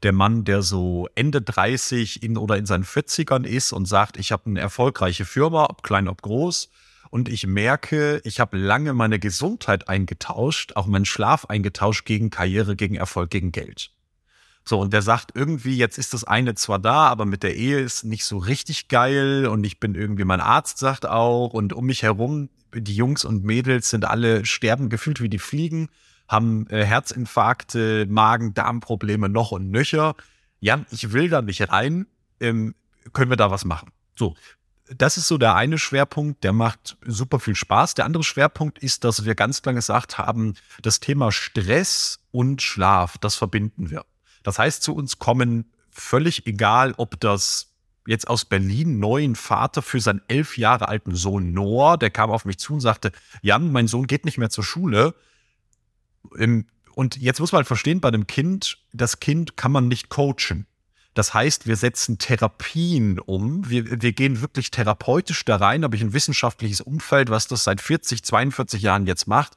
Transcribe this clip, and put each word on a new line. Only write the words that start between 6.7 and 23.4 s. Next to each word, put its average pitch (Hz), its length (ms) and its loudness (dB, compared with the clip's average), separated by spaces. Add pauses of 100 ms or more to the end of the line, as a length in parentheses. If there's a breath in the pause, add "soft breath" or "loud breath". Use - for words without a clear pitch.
Und 123 180 -2
ich 104 180 -6
merke, 147 800 0
ich 117 160 -2
habe 107 160 -2
lange 123 360 2
meine 110 260 2
Gesundheit 107 680 -2
eingetauscht, 98 880 -4
auch 95 120 -2
meinen 98 180 2
Schlaf 117 400 0
eingetauscht 101 600 -2
gegen 110 240 0
Karriere, 98 460 0
gegen 104 200 -2
Erfolg, 87 340 -4
gegen 92 240 -2
Geld. - 380 -12 (760)
So, 101 140 2
und 98 100 -2
der 107 120 4
sagt 113 320 0
irgendwie, 131 420 -2
"Jetzt 120 200 0
ist - 160 -6
das 113 120 -6
eine 117 300 0
zwar 98 240 -2
da, 135 280 4
aber 110 180 0
mit 95 180 -2
der 92 120 -2
Ehe 139 240 0
ist 123 240 -6
nicht 110 220 -6
so 101 140 -4
richtig 127 500 -4
geil 135 560 2
und 107 180 0
ich - 160 -6
bin 104 160 -2
irgendwie, 101 300 -2
mein 92 160 2
Arzt - 380 2
sagt 135 260 -2
auch 120 480 2
und 104 180 0
um 123 140 -6
mich 131 160 -2
herum, 123 480 0 (240)
die 104 220 -6
Jungs 127 280 0
und 101 220 -2